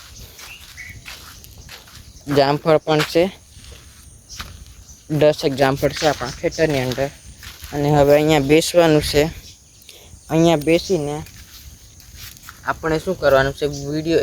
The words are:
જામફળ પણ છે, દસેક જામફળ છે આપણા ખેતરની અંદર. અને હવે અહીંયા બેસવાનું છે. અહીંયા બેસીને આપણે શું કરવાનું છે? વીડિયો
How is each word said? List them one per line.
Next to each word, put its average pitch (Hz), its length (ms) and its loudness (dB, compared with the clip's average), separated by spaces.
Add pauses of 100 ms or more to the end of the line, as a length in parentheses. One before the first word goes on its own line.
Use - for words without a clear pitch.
(2500)
જામફળ 147 480 2
પણ 151 180 0 (100)
છે, 170 100 4 (2000)
દસેક 151 420 2
જામફળ 139 380 0
છે 165 80 -2
આપણા 127 340 -4
ખેતરની 156 460 -2
અંદર. 131 220 -4 (640)
અને 143 220 -2
હવે 143 200 6
અહીંયા 151 360 2
બેસવાનું 160 600 4
છે. 147 120 2 (1080)
અહીંયા 160 380 2
બેસીને 160 480 -2 (1500)
આપણે 160 300 -4
શું 175 160 -6
કરવાનું 139 440 2
છે? 151 80 -4
વીડિયો 147 560 -2